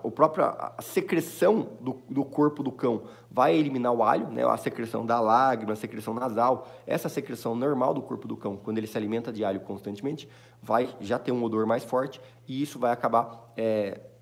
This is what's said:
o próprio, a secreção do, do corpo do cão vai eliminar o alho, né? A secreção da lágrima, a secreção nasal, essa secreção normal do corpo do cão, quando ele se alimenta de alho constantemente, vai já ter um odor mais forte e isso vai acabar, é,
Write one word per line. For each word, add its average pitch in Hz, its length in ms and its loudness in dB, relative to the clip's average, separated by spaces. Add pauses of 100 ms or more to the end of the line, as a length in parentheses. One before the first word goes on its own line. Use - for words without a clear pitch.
o - 80 -4
próprio, 156 340 4
a - 340 -4
secreção 180 880 2 (140)
do, 127 160 -4 (100)
do 139 160 0
corpo 147 380 0
do 135 100 -4
cão 120 320 0 (260)
vai 147 260 4
eliminar 131 360 2
o 117 120 4
alho, 139 240 4
né? 120 180 0
A 117 120 4
secreção 113 480 -4
da 117 140 2
lágrima, 113 540 4
a - 20 -6
secreção 110 380 -8
nasal, 120 540 2 (180)
essa - 240 -2
secreção 120 460 -4
normal 131 400 2
do 127 60 -4
corpo 110 260 -8
do 113 100 -8
cão, 101 180 -6
quando 107 220 -4
ele 110 100 -4
se - 80 -8
alimenta 113 380 -4
de 107 100 -4
alho 98 160 0
constantemente, 104 680 -8 (320)
vai 120 380 0
já 110 180 -2
ter 127 140 -4
um 123 120 0
odor 110 220 0
mais 113 180 2
forte 131 380 -2 (260)
e 135 140 -4
isso 143 160 -6
vai 120 140 2
acabar, 117 640 0
é, 110 440 0 (200)